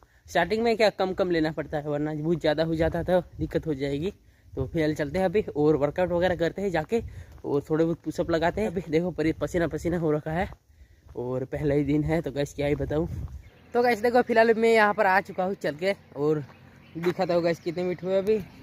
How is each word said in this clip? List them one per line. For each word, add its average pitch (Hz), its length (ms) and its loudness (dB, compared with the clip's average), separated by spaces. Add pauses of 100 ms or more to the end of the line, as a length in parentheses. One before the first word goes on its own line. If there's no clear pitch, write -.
(260)
starting 180 380 0
में 226 120 2
क्या 208 140 4
कम 190 240 -2
कम 185 160 0
लेना 156 220 2
पड़ता 147 260 -6
है, 147 100 -6
वरना 151 260 -2
बहुत 151 260 -2
ज़्यादा 156 240 2
हो 165 100 -2
जाता 165 280 0
तो 180 180 2 (180)
दिक्कत 156 280 -4
हो 156 80 -2
जाएगी। 143 380 -4 (400)
तो 135 140 -4
फिलहाल 156 280 0
चलते 151 240 -4
हैं 190 60 2
अभी 190 180 2 (140)
और 151 200 4
workout 147 340 0
वगैरह 175 260 0
करते 165 260 -2
हैं 202 80 -2
जाके 170 320 -2 (420)
और 139 260 -2
थोड़े 156 140 2
बहुत 165 200 -2
पुशअप 156 260 -4
लगाते 165 300 0
हैं। 214 80 0
अभी 170 200 -6
देखो 170 220 0
परी-, 156 240 0
पसीना 170 340 -2
पसीना 165 300 -2
हो 160 140 0
रखा 151 200 -2
है 180 160 -2 (680)
और 127 280 -4
पहला 143 300 -2
ही 147 100 2
दिन 151 200 2
है, 160 160 0
तो 143 120 -6
guys 143 220 -4
क्या 143 120 -4
ही 143 100 2
बताऊँ। 147 320 -2 (680)
तो 233 80 2
guys 240 180 2
देखो 240 220 4
फिलहाल 233 320 6
मैं 226 140 2
यहाँ 220 260 6
पर 214 120 2
आ 185 140 6
चुका 185 240 -4
हूँ 196 100 -2
चल 165 200 -4
के 180 180 -2 (240)
और 151 260 0 (540)
दिखाता 170 380 0
हूँ 175 80 4
guys 170 180 0
कितने 175 240 -4
मिनट 180 200 -4
हुए 185 140 0
अभी। 208 200 2 (240)